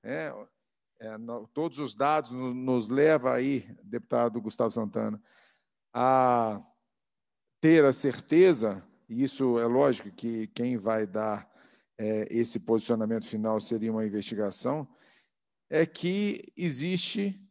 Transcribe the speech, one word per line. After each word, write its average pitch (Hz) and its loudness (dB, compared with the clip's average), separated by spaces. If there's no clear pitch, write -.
é, 143 -6
É, 110 -12
no-, 117 -12
todos 147 -6
os 113 -8
dados 143 0
no-, 127 -6
nos 127 0
leva 135 4
aí, 131 -2
deputado 117 -2
Gustavo 110 -2
Santana, 107 -4
a 123 2
ter 160 8
a 139 6
certeza, 127 2
e 120 -2
isso 127 0
é 117 0
lógico 123 2
que 113 -6
quem 123 -4
vai 110 -2
dar, 104 -6
é, 107 -2
esse 117 -2
posicionamento 110 0
final 110 -2
seria 113 -4
uma 110 -4
investigação, 104 -6
é 160 2
que 190 -4
existe 180 -4